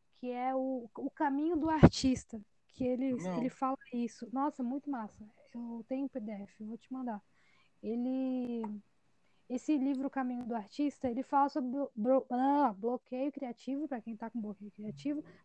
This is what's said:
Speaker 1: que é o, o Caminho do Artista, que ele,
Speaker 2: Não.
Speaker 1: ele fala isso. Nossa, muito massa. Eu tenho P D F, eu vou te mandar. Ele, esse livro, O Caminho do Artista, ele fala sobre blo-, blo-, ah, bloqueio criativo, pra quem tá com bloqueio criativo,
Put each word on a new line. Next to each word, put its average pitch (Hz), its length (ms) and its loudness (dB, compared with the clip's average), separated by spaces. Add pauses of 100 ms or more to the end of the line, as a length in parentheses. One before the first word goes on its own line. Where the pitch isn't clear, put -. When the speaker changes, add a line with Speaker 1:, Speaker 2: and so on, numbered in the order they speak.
(160)
Speaker 1:
que 247 160 -6
é 247 220 0
o, 262 420 -2
o 269 140 -4
Caminho 302 460 2
do 311 140 2
Artista, 262 680 6 (340)
que 262 100 -4
ele, 254 380 0
Speaker 2:
Não. 180 160 -2
Speaker 1:
ele 247 100 0
fala 262 280 -2 (160)
isso. 240 400 -4
Nossa, 277 320 -2
muito 269 260 -4
massa. 220 340 -8 (300)
Eu 233 340 -8
tenho 262 200 -2
P 254 100 -8
D 220 140 -6
F, 202 280 -10
eu 214 60 -10
vou 226 100 -8
te - 160 -14
mandar. 240 300 -6 (580)
Ele, 247 840 -2 (840)
esse 277 300 2
livro, 269 300 2
O - 20 -18
Caminho 254 340 -2
do 220 120 -4
Artista, 262 520 -2
ele 240 140 -2
fala 277 260 4
sobre 254 220 -2
blo-, 269 240 -2
blo-, 247 360 4
ah, 269 460 4
bloqueio 247 560 -2
criativo, 269 540 -6
pra 247 140 -6
quem 226 160 -8
tá 226 120 -8
com 240 120 -6
bloqueio 208 320 -8
criativo, 277 520 -6 (200)